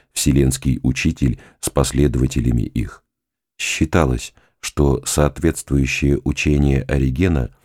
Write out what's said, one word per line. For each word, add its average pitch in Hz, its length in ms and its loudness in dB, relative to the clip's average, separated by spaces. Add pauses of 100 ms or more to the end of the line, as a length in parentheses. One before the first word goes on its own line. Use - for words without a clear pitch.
(120)
вселенский 67 680 0
учитель - 580 0 (200)
с - 100 -6
последователями 64 920 0
их. - 420 -6 (540)
Считалось, 73 760 0 (260)
что 69 460 0
соответствующее 71 1200 0
учение 71 580 0
Оригена 67 680 0 (140)